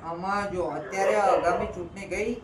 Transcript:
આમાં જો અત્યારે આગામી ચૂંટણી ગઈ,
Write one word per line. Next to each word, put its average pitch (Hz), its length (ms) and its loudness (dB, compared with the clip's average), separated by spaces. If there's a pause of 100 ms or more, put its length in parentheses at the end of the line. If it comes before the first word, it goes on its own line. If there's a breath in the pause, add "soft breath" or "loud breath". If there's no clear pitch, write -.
આમાં 190 480 -4
જો 180 100 -2
અત્યારે 190 540 0
આગામી 196 500 4
ચૂંટણી 180 400 -10
ગઈ, 214 380 -2